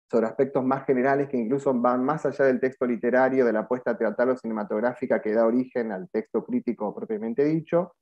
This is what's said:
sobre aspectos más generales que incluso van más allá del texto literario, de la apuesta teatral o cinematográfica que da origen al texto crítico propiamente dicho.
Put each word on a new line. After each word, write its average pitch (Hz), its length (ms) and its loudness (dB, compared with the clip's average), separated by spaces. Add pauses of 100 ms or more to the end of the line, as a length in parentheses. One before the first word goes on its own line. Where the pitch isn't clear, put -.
(120)
sobre 113 160 4
aspectos 135 360 0
más 135 220 0
generales 139 420 2
que 135 100 -4
incluso 131 360 0
van 123 300 2
más 151 200 -2
allá 139 220 0
del 127 140 4
texto 131 260 -2
literario, 127 580 2
de 117 80 2
la 107 100 2
apuesta 120 360 -2
teatral 117 320 0
o 127 80 0
cinematográfica 110 840 -2
que 107 100 -2
da 113 140 4
origen 123 440 0
al 92 180 -8
texto - 360 -4
crítico 113 480 -4
propiamente 113 500 -4
dicho. 165 580 -2